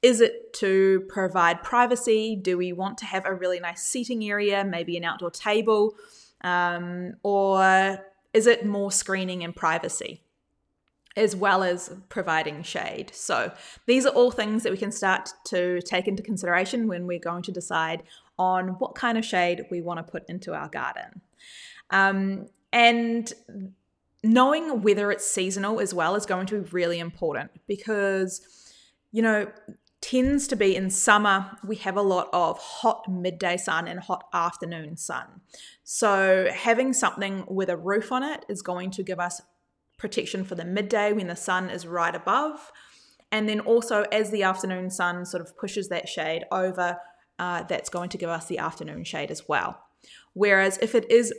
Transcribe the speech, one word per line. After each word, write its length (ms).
Is 180
it 340
to 540
provide 540
privacy? 760
Do 220
we 140
want 260
to 80
have 180
a 80
really 280
nice 220
seating 460
area, 360
maybe 320
an 80
outdoor 260
table? 640
Um, 800
or 800
is 120
it 200
more 240
screening 540
and 100
privacy, 680
as 200
well 260
as 320
providing 560
shade? 500
So 380
these 180
are 80
all 200
things 320
that 80
we 60
can 120
start 420
to 380
take 260
into 140
consideration 680
when 180
we're 140
going 240
to 80
decide 500
on 180
what 140
kind 240
of 60
shade 460
we 100
wanna 220
put 260
into 240
our 160
garden. 420
Um, 580
and 600
knowing 600
whether 300
it's 140
seasonal 420
as 120
well 220
is 120
going 200
to 140
be 100
really 280
important 520
because, 720
you 120
know, 280
tends 480
to 80
be 180
in 160
summer, 460
we 140
have 200
a 60
lot 300
of 260
hot 500
midday 480
sun 300
and 140
hot 320
afternoon 640
sun. 300
So 680
having 400
something 540
with 220
a 80
roof 340
on 120
it 260
is 140
going 300
to 100
give 180
us 200
protection 460
for 120
the 80
midday 480
when 160
the 80
sun 340
is 160
right 280
above. 580
And 180
then 120
also 500
as 200
the 120
afternoon 480
sun 340
sort 160
of 160
pushes 320
that 200
shade 420
over, 480
uh, 260
that's 240
going 220
to 80
give 120
us 160
the 120
afternoon 460
shade 260
as 180
well. 240
Whereas 480
if 120
it 160
is 280